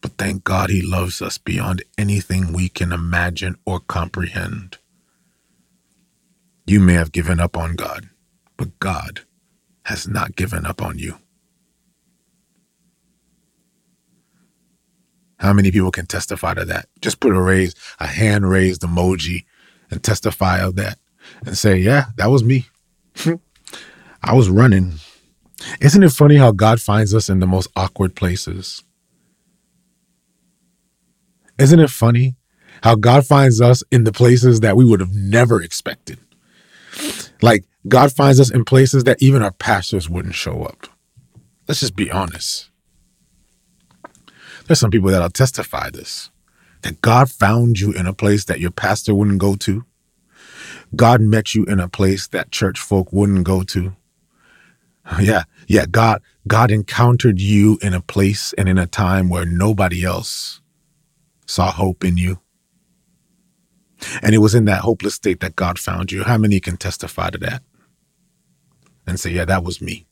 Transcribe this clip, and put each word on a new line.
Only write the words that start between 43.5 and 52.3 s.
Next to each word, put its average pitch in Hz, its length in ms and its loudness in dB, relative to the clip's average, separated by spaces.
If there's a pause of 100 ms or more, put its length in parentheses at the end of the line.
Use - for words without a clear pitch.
There's 165 140 2
some 110 120 0
people 95 180 2
that'll 90 200 0
testify - 600 -4
this, - 400 -16 (540)
that - 180 -10
God 123 280 4
found 113 520 0
you 104 100 0
in 90 160 -4
a 98 60 -6
place 104 320 0
that 76 160 -6
your 87 100 -4
pastor 104 420 -2
wouldn't 101 260 0
go 98 180 -2
to. 104 260 -6 (1120)
God 120 240 4
met 107 340 0
you 107 120 0
in 95 160 -2
a 90 80 -4
place 95 380 -2
that - 240 -8